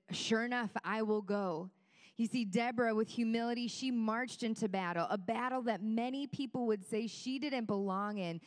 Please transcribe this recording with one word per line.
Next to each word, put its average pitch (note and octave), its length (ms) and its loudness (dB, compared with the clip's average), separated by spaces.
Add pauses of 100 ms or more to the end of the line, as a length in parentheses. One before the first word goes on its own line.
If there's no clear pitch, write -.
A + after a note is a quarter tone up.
(120)
"Sure A3 320 2
enough, A#3+ 260 -2 (140)
I G#3+ 180 0
will G#3+ 200 2
go." F#3 500 -2 (440)
You A3+ 100 2
see, B3 180 0
Deborah, A#3 500 2
with A3 140 2
humility, A#3 580 0
she B3+ 240 -2
marched A3+ 540 0
into A3 240 0
battle, F3 420 0
a G3+ 80 2
battle A#3+ 440 -2
that A3 200 0
many B3 460 0
people B3+ 400 -4
would G#3 160 2
say A3 240 -2
she C4 320 -4
didn't C4 240 0
belong G3+ 540 0
in, E3+ 280 -2